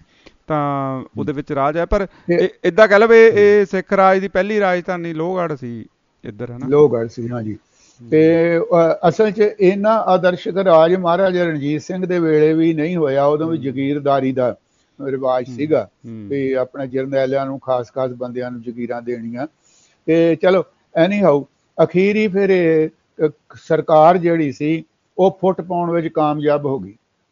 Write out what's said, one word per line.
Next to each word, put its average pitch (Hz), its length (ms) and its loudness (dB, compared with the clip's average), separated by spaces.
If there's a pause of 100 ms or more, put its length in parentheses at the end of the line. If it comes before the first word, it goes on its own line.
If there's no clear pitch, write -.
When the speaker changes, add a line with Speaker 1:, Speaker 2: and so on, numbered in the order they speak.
(460)
Speaker 1:
ਤਾਂ 139 520 -4
Speaker 2:
ਹੂੰ। - 80 -14 (120)
Speaker 1:
ਉਹਦੇ - 140 -6
ਵਿੱਚ 147 200 -8
ਰਾਜ 147 260 -2
ਹੈ, 170 60 -2
ਪਰ 196 220 -2
Speaker 2:
ਤੇ - 280 -6
Speaker 1:
ਇਹ, 175 140 0 (160)
ਇੱਦਾਂ 185 240 4
ਕਹਿ 233 100 4
ਲਓ 226 80 4
ਵੀ 226 100 6
ਇਹ, 226 140 8
Speaker 2:
ਹੂੰ। 208 80 2
Speaker 1:
ਇਹ 208 260 6
ਸਿੱਖ 190 280 -6
ਰਾਜ 190 260 4
ਦੀ 190 100 -4
ਪਹਿਲੀ 202 320 -2
ਰਾਜਧਾਨੀ 175 520 -4
ਲੋਹਗੜ੍ਹ 165 440 -4
ਸੀ 120 300 -12 (380)
ਇੱਧਰ, 117 260 -12
ਹਨਾ? 123 180 -12
Speaker 2:
ਲੋਹਗੜ੍ਹ 127 400 4
ਸੀ, 117 200 -10
ਹਾਂਜੀ। 110 300 -8 (440)
Speaker 1:
ਹੂੰ। 117 80 -20
Speaker 2:
ਤੇ, 165 480 4
ਅਹ, 170 500 2
ਅਸਲ 214 220 2
'ਚ 196 100 -4 (200)
ਇੰਨਾ 202 300 2
ਆਦਰਸ਼ਕ 180 640 0
ਰਾਜ 175 380 4
ਮਹਾਰਾਜਾ 180 500 0
ਰਣਜੀਤ 147 380 -4
ਸਿੰਘ 185 240 -8
ਦੇ 180 120 -2
ਵੇਲੇ 156 340 2
ਵੀ 165 220 2
ਨਹੀਂ 160 220 -4
ਹੋਇਆ, 139 280 0
ਉਦੋਂ 151 240 0
ਵੀ 165 80 -4
Speaker 1:
ਹੂੰ। 135 80 -8
Speaker 2:
ਜਾਗੀਰਦਾਰੀ 139 680 -2
ਦਾ 127 240 -2 (500)
ਰਿਵਾਜ 127 420 -4
Speaker 1:
ਹੂੰ। 123 80 -14
Speaker 2:
ਸੀਗਾ 139 320 -2 (180)
Speaker 1:
ਹੂੰ। 110 220 -14
Speaker 2:
ਵੀ 135 240 -4
ਆਪਣੇ 131 340 -6
ਜਰਨੈਲਿਆਂ 135 600 -4
ਨੂੰ, 135 140 -10
ਖਾਸ-ਖਾਸ 131 500 -6
ਬੰਦਿਆਂ 123 400 -10
ਨੂੰ 120 120 -14
ਜਾਗੀਰਾਂ 120 400 -10
ਦੇਣੀਆਂ। 120 440 -10 (600)
ਤੇ 165 300 2
ਚਲੋ, 160 280 0 (400)
anyhow, 175 400 2 (380)
ਅਖੀਰ 190 340 0
ਹੀ 214 120 0
ਫਿਰ 190 220 0
ਇਹ, 160 380 2
ਅਹ, - 400 -6 (260)
ਸਰਕਾਰ 156 600 2
ਜਿਹੜੀ 165 360 -2
ਸੀ, 160 320 -4 (340)
ਉਹ 190 220 2
ਫੁੱਟ 190 200 -2
ਪਾਉਣ 175 300 -6
ਵਿੱਚ 165 180 -4
ਕਾਮਯਾਬ 147 580 -2
ਹੋ 135 120 -4
ਗਈ। 98 160 -14 (380)